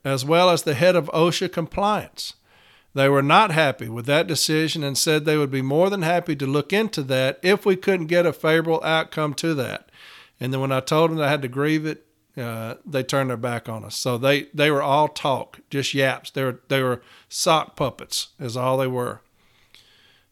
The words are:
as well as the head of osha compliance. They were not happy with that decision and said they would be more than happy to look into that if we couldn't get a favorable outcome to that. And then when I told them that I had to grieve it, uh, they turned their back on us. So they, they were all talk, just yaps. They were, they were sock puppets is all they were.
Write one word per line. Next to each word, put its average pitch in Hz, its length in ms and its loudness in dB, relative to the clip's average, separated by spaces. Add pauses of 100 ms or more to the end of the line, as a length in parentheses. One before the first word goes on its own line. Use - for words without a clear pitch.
as 135 220 -2
well 175 240 4
as 170 140 2
the 151 100 0
head 180 220 4
of 156 180 0
osha 175 380 2
compliance. 196 840 -4 (600)
They 139 160 4
were 139 120 4
not 175 300 6
happy 139 380 0
with 117 180 -8
that 156 180 2
decision 156 580 -2
and 139 140 -4
said 151 260 2
they 151 140 2
would 143 140 0
be 135 100 -2
more 156 300 2
than 196 100 -2
happy 170 340 0
to 139 120 -4
look 143 260 -2
into 202 300 0
that 131 400 0
if 196 200 2
we 190 120 4
couldn't 185 320 0
get 175 180 2
a 151 80 0
favorable 160 500 0
outcome 156 520 -2
to 165 180 -2
that. 117 380 -6 (480)
And 123 120 -4
then 135 100 -2
when 135 100 -2
I 131 80 0
told 160 320 2
them 160 60 -2
that 147 100 0
I - 20 2
had 147 140 0
to 131 40 -4
grieve 151 380 0
it, 156 220 -10 (280)
uh, 117 480 -8
they 135 200 -4
turned 135 260 -2
their 120 80 -4
back 120 320 -6
on 110 140 -10
us. 104 120 -12
So 123 220 -2
they, 139 340 0
they 147 200 2
were 139 100 2
all 147 280 2
talk, 131 500 -4 (100)
just 135 240 -4
yaps. 135 380 -2
They 135 120 -4
were, 127 160 -4 (100)
they 135 120 0
were 123 220 -2 (260)
sock - 460 0
puppets - 540 -6 (100)
is 127 180 -8
all 131 200 0
they 135 100 0
were. 123 340 -6 (1120)